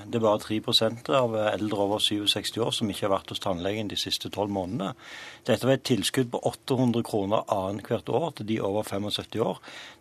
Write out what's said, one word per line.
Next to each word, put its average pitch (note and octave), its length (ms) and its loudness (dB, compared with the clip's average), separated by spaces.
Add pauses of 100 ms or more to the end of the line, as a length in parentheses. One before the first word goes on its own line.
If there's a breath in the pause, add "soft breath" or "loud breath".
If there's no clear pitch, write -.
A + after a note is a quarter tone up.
det G#2+ 60 -2
er A2+ 80 2
bare G#2+ 160 6
tre G#2+ 220 -2
prosent A#2 480 0
av, B2 260 4
eh, G#2+ 220 2
eldre G#2 200 0
over G2+ 220 2
syvogseksti G#2 640 0
år C3+ 100 0
som A2+ 140 0
ikke G2+ 220 -2
har F#2+ 100 4
vært - 80 -8
hos - 120 -6
tannlegen G2 500 -2
de - 80 -6
siste - 340 -4
tolv G2+ 180 -2
månedene. G2 440 -2 (500 loud breath)
Dette A2+ 220 2
var C3 80 6
et B2+ 100 0
tilskudd A#2+ 480 2
på - 100 -2
åtte - 380 0
hundre A#2 240 4
kroner G#2 460 0
annethvert G#2 580 -2
år B2+ 280 0
til G#2+ 100 -10
de A2 160 -2
over G#2 220 0
femogsytti G2+ 560 -4
år. A2 180 0 (440 loud breath)